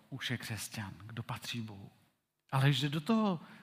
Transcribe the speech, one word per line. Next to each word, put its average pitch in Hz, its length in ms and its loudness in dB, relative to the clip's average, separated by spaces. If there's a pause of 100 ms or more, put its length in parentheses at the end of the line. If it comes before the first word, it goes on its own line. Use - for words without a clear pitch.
už - 200 -4
je 120 80 0
křesťan, 101 600 -6
kdo 107 260 -8
patří 117 380 -6
Bohu. 107 300 -10 (600)
Ale 139 220 6
že 139 160 2
do 156 120 -2
toho 214 400 4 (220)